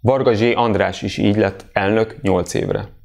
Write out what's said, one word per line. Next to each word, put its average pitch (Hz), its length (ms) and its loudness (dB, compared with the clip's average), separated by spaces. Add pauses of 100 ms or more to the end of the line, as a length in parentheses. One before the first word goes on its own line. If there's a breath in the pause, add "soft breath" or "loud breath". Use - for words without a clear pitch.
Varga 123 300 4
Zsé 117 180 2
András 98 500 0
is - 160 -6
így 104 180 2
lett 98 360 -2
elnök 107 500 -2
nyolc 90 320 -2
évre. 95 340 -4 (160)